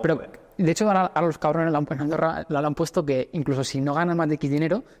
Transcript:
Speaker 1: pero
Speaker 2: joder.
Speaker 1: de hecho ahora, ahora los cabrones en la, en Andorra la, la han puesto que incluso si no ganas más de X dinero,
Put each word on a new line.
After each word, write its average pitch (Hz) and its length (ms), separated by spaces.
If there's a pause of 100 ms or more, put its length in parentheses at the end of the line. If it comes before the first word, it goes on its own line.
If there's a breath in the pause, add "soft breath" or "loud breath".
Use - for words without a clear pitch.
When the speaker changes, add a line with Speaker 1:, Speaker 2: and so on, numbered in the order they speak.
Speaker 1:
pero 160 140
Speaker 2:
joder. - 140 (280)
Speaker 1:
de 170 120
hecho 214 180
ahora, 185 260
ahora 160 140
los 156 100
cabrones 160 300
en 165 40
la, 147 60 (100)
en 135 120
Andorra 156 480
la, 147 120
la 151 80
han 147 60
puesto 165 320
que 131 260
incluso 139 300
si 135 180
no 143 140
ganas 170 220
más 160 120
de 151 60
X 143 160
dinero, 160 320 (180 loud breath)